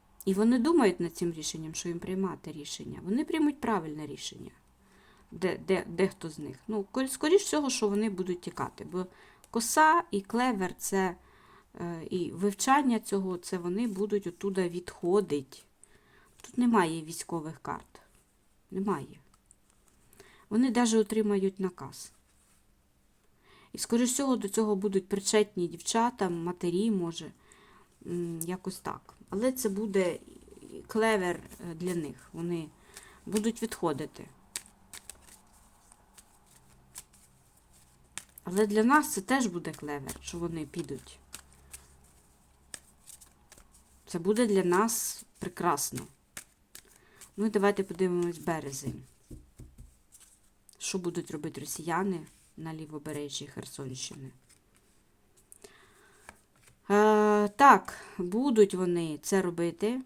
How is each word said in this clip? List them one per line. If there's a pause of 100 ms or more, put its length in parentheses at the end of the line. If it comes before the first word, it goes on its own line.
(260)
і
вони
думають
над
цим
рішенням,
що
їм
приймати
рішення.
Вони
приймуть
правильне
рішення. (800)
Де, (100)
де,
дехто
з
них. (100)
Ну,
коль-,
скоріш
всього,
що
вони
будуть
тікати,
бо (460)
коса
і
клевер
це, (680)
е,
і
вивчання
цього,
це
вони
будуть
оттуда
відходить. (760)
Тут
немає
військових
карт. (680)
Немає. (1300)
Вони
даже
отримають
наказ. (1600)
І,
скоріш
всього,
до
цього
будуть
причетні
дівчата,
матері,
може, (760)
м,
якось
так. (160)
Але
це
буде (680)
клевер, (320)
е,
для
них.
Вони (560)
будуть
відходити. (4000)
Але
для
нас
це
теж
буде
клевер,
що
вони
підуть. (2750)
Це
буде
для
нас (140)
прекрасно. (1400)
Ну
і
давайте
подивимось
березень. (1700)
Що
будуть
робити
росіяни (320)
на
лівобережжі
Херсонщини? (2500)
Е,
так, (240)
будуть
вони
це
робити